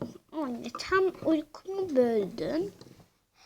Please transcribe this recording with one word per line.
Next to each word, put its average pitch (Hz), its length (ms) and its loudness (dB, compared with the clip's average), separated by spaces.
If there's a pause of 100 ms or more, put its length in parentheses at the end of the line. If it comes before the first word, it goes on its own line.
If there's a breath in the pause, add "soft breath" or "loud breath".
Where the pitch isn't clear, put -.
(320)
Anne, 240 380 -4
tam - 600 2
uykumu 359 680 -2
böldün. 233 760 2 (720 soft breath)